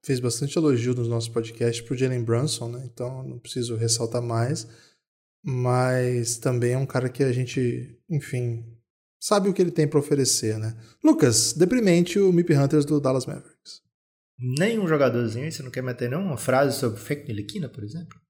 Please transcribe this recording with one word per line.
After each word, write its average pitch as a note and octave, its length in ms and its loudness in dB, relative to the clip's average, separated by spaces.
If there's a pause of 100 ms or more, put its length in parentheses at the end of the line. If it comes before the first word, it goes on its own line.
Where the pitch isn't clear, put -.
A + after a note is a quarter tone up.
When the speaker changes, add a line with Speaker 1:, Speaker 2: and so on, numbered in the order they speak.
Speaker 1:
fez C3 160 -2
bastante B2 360 -4
elogio B2+ 380 2
nos A#2+ 140 -2
nossos A#2 200 -2
podcasts A#2 560 -2
pro C3+ 120 -6
Jalen B2+ 260 0
Brunson, A#2 460 0
né? B2 240 -10
Então C3 340 -10
não B2+ 140 -12
preciso A#2+ 340 -6
ressaltar A#2 480 -2
mais. A#2 460 -2 (760)
Mas B2 960 0
também B2 360 0
é B2+ 40 0
um C3+ 80 0
cara B2+ 220 -2
que C#3 160 0
a C3 80 0
gente, B2 680 -2 (100)
enfim, B2 560 -4 (560)
sabe G3+ 280 2
o F#3+ 40 2
que F#3 80 0
ele F3 120 4
tem D3+ 160 2
pra D3+ 100 2
oferecer, C3 580 0
né? A2 200 -6 (260)
Lucas, C#3+ 500 4
deprimente F3+ 640 4
o G3 160 4
mip E3+ 220 4
Hunters C#3+ 300 4
do D3 160 0
Dallas C3 260 0
Mavericks. - 560 -16 (560)
Speaker 2:
Nenhum F3 480 0
jogadorzinho, B2 640 2
você D#3+ 140 -10
não B2+ 80 -12
quer C3 100 -6
meter B2 260 -4
nenhuma D#3 280 -4
frase C3 420 2
sobre A2+ 220 -2
Frank - 240 -6
Ntilikina, A#2+ 440 -8
por - 140 -14
exemplo? D3 340 -12 (140)